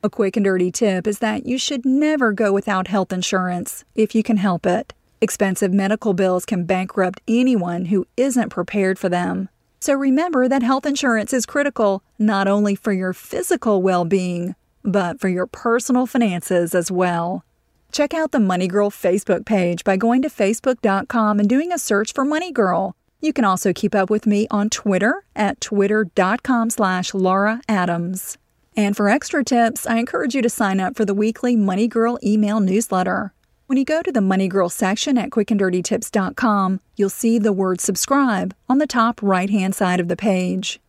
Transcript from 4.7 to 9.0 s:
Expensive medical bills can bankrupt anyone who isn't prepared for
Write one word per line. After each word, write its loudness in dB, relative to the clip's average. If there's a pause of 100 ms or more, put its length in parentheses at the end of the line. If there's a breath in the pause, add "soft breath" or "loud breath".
Expensive 0
medical 0
bills 0
can -2
bankrupt -2
anyone 2
who 0 (100)
isn't 0
prepared -2
for -2